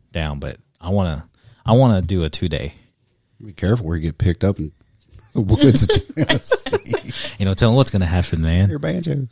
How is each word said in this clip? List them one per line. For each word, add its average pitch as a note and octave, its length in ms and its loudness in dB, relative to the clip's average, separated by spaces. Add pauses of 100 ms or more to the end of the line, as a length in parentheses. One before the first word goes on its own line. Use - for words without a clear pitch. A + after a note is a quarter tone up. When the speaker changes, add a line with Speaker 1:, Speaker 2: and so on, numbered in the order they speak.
(120)
Speaker 1:
down. D2+ 280 -6
But C2 160 -12 (240)
I F2+ 100 -8
wanna, F2 380 -2 (360)
I A2 80 2
wanna A#2 300 6
do E2+ 220 0
a D#2 60 -2
two - 180 -4
day. C#2+ 260 -6 (720)
Speaker 2:
Be G#2 80 -18
careful F#2 340 -2
where E2 100 -4
you D#2 60 -6
get D#2+ 160 -4
picked E2+ 260 0
up G2+ 140 0
in D#2 140 -8 (300)
<laughs> - 320 -20
the - 80 -2
woods - 460 4
of - 260 0
Tennessee. - 580 -2
Speaker 1:
<laughs> - 200 -4 (460)
You G#2 60 -2
know, F#2+ 100 2
tell A#2 160 2
'em A#2 60 4
what's C3+ 140 4
gonna F#2+ 160 0
happen, E2 360 0
man. F2 280 4
Speaker 2:
Your D#3 80 -4
banjo. D3 540 -4